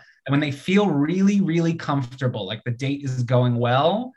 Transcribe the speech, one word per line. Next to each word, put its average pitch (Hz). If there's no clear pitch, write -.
And 135
when 139
they 151
feel 185
really, 185
really 165
comfortable, 127
like, 107
the 123
date 139
is 127
going 123
well, 156